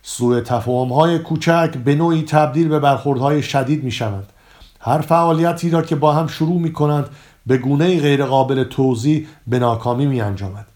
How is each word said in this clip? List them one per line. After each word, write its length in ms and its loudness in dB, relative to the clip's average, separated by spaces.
سوء 400 0
تفاهم‌های 760 0
کوچک 680 0
به 100 2
نوعی 280 0
تبدیل 440 2
به 120 0
برخوردهای 640 0
شدید 400 -2
می‌شوند. 480 -6
هر 220 0
فعالیتی 680 0
را 120 2
که 140 -2
با 180 2
هم 140 0
شروع 320 -2
می‌کنند، 460 0
به 120 2
گونه‌ای 420 2
غیر 260 2
قابل 380 2
توضیح 640 0
به 120 0
ناکامی 460 0
می‌انجامد. 600 -4